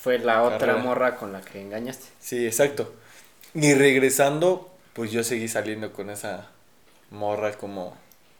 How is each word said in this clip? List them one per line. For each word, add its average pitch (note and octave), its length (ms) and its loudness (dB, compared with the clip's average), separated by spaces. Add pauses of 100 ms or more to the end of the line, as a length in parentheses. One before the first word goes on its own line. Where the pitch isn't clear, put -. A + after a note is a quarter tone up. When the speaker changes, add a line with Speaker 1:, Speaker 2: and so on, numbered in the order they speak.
Speaker 1:
Fue B2 180 0
la A#2 240 4
otra A#2+ 160 2
Speaker 2:
carrera. A2+ 200 2
Speaker 1:
morra B2 380 0
con G2+ 160 -10
la F#2+ 80 -12
que G2+ 200 -16
engañaste. A2 460 -12 (140)
Speaker 2:
Sí, A#2+ 260 -4
exacto. C3 460 0 (640)
Y D3 200 4
regresando, C#3 1000 4 (200)
pues, A2+ 200 -6
yo A#2 120 0
seguí A2+ 240 -4
saliendo G#2+ 440 -4
con G2+ 180 -10
esa G2+ 400 -10 (600)
morra G#2 420 -4
como G2 440 -10 (440)